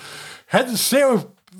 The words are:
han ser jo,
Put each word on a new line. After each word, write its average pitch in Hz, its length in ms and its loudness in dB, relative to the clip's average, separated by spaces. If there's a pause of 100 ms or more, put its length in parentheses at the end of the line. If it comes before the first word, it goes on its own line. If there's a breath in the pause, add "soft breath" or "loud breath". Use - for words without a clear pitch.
(480 loud breath)
han 240 280 0
ser 262 240 2 (120)
jo, 196 80 2 (400)